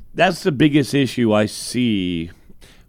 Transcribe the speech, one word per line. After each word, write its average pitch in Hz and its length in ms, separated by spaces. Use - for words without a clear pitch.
That's 175 280
the 180 100
biggest 143 420
issue 120 400
I 107 100
see. 95 840